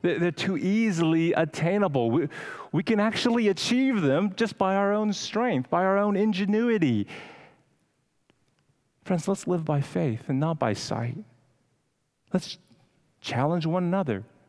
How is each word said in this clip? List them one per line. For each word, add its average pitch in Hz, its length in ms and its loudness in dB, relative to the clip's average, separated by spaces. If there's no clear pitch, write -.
They're, 175 180 0
they're 175 140 2
too 185 240 -4
easily 170 760 2
attainable. 160 760 2
We, 151 180 2
we 220 100 0
can 220 160 2
actually 226 500 2
achieve 247 520 2
them 165 360 2
just 226 200 -2
by 190 180 2
our 202 180 2
own 214 200 0
strength, 202 560 -2
by 175 160 2
our 196 140 4
own 202 180 2
ingenuity. 202 880 2
Friends, 175 240 -2
let's 190 180 -2
live 170 200 -2
by 147 160 0
faith 143 460 -4
and 135 120 0
not 160 180 -2
by 117 140 0
sight. 113 460 -4
Let's - 240 -2
challenge 156 460 -2
one 180 180 0
another 170 400 -2